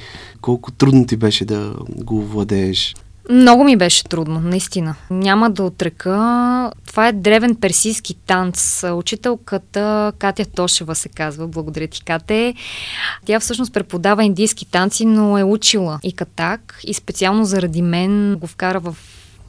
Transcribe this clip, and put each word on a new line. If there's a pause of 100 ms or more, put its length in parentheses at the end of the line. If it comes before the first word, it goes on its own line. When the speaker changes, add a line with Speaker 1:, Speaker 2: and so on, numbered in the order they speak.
(400)
Speaker 1:
колко
трудно
ти
беше
да (140)
го
овладееш? (360)
Speaker 2:
Много
ми
беше
трудно,
наистина. (160)
Няма
да
отрека. (160)
Това
е
древен
персийски
танц.
Учителката
Катя
Тошева
се
казва.
Благодаря
ти,
Кате. (680)
Тя
всъщност
преподава
индийски
танци,
но
е
учила
и
катак
и
специално
заради
мен
го
вкара
в (520)